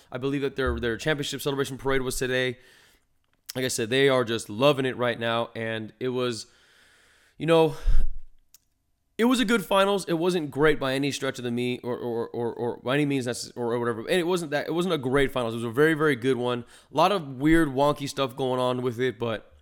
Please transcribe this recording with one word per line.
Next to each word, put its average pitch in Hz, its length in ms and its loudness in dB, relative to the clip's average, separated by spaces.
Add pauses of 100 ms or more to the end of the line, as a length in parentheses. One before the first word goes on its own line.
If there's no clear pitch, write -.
(100)
I 127 80 -8
believe 139 240 -4
that 135 140 -4
their, 123 240 -2
their 113 160 -2
championship 139 440 -4
celebration 139 380 -4
parade 135 240 0
was 127 140 -4
today. 127 420 -2 (960)
Like 127 100 -4
I 127 40 0
said, 120 200 -4
they 135 200 4
are 131 160 4
just 113 260 -6
loving 135 360 2
it 120 100 -4
right 120 220 -2
now. 117 360 -2
And 110 460 -8
it 127 80 -4
was, 123 380 -4 (920)
you 147 80 -6
know, 160 300 4 (1400)
it 214 80 2
was 247 140 4
a 240 60 2
good 220 180 2
finals. 196 460 2
It 170 60 0
wasn't 165 360 -2
great 143 300 2
by 131 140 -2
any 139 160 0
stretch 135 280 -4
of 120 60 -8
the 123 60 -4
me 123 320 -2
or, 120 120 -6
or, 117 340 -6
or, 117 260 -6
or 120 240 -6
by 123 160 -2
any 147 100 2
means 139 220 0
necess-, - 280 -8
or, 117 200 -2
or 123 40 0
whatever. 117 220 -2
And 170 180 0
it 170 80 0
wasn't 170 260 -2
that, 147 140 -2
it 139 60 -4
wasn't 175 220 0
a 156 40 0
great 135 320 2
finals. 120 220 -4
It 117 60 -6
was 113 60 -6
a 120 60 -4
very, 147 220 4
very 151 240 0
good 120 220 0
one. 123 260 -4 (260)
A 127 60 -10
lot 175 160 4
of 143 240 -6
weird, 156 320 4
wonky 143 400 0
stuff 127 260 -4
going 127 240 -2
on 127 220 0
with 123 180 -4
it, 127 200 -2
but 113 440 -6